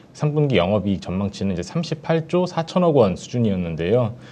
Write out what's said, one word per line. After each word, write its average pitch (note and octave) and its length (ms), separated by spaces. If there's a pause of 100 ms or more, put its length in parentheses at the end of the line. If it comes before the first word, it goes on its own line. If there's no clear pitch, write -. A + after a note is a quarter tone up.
(120)
삼 D3+ 220
분기 D3 220
영업이익 F#2+ 440
전망치는 F#2+ 520
이제 F2 100
삼십팔조 E3 840
사천억 E3+ 500
원 G#2 180
수준이었는데요. G2 1000 (160)